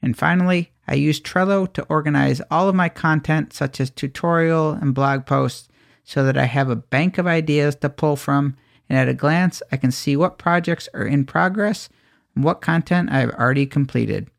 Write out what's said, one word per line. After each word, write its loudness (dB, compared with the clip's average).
And -2
finally, 0
I -2
use 0
Trello 0
to -6
organize 0
all 0
of 0
my 2
content, 0
such -6
as -2
tutorial 0
and -2
blog 0
posts, -2
so 0
that 2
I 4
have 0
a 0
bank -2
of 0
ideas 2
to -2
pull 0
from, 0
and 2
at 2
a 0
glance, 0
I -4
can 0
see -2
what 0
projects -2
are -4
in 2
progress -2
and 0
what 0
content 0
I've 2
already 0
completed. -2